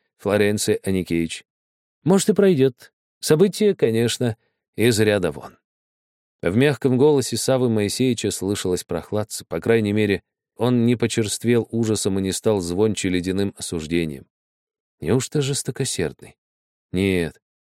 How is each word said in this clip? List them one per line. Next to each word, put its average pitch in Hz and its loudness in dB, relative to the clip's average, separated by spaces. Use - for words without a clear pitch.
Флоренций 104 2
Аникеич. 85 -2
Может, 190 2
и - 4
пройдет. 156 2
Событие, 190 2
конечно, 113 0
из 107 4
ряда 101 2
вон». - -18
В 87 -2
мягком 127 2
голосе 139 2
Саввы 127 0
Моисеевича 110 -2
слышалась 92 -4
прохладцей, - -8
по 85 -6
крайней 110 2
мере, 104 0
он 120 2
не 120 2
почерствел 113 0
ужасом 107 -2
и 95 0
не 95 -2
стал 107 0
звонче 95 -2
ледяным 92 -2
осуждением. 80 -6
Неужто 127 -2
жестокосердный? 127 -6
Нет, 90 0